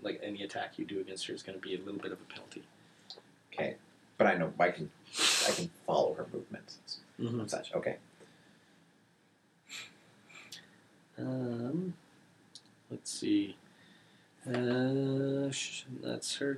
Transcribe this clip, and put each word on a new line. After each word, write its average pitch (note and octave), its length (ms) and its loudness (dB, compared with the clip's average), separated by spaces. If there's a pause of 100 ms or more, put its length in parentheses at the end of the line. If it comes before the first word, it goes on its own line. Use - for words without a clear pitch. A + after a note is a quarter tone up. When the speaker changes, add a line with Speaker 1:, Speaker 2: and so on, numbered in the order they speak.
Speaker 1:
like, G2+ 200 -2
any G#2 200 -4
attack G#2 360 -4
you - 60 -2
do G2 160 -2
against F#2+ 260 -6
her - 80 -4
is - 80 -8
gonna F#2+ 160 -8
be F#2+ 160 -4
a F2+ 40 0
little G2 220 -6
bit F#2 120 -6
of F#2 80 -6
a - 120 -20
penalty. - 300 -14 (920)
Speaker 2:
Okay. - 220 0 (420)
But G#2+ 80 8
I F#2+ 80 8
know E2 240 2
I F2+ 120 8
can, - 200 -4 (580)
I - 40 6
can F3 180 0 (160)
follow - 280 6
her - 180 -4
movements - 680 -10 (220)
Speaker 1:
Mm-hmm. A#2+ 200 0
Speaker 2:
and G#2+ 100 -4
such. - 240 -4
Okay. - 220 0 (3250)
Speaker 1:
Um, B2+ 760 0 (960)
let's - 200 -8
see. G2+ 460 2 (920)
Uh, C3+ 1040 2
sh-, - 340 -6 (180)
that's A#2+ 340 -4
her C#3 220 0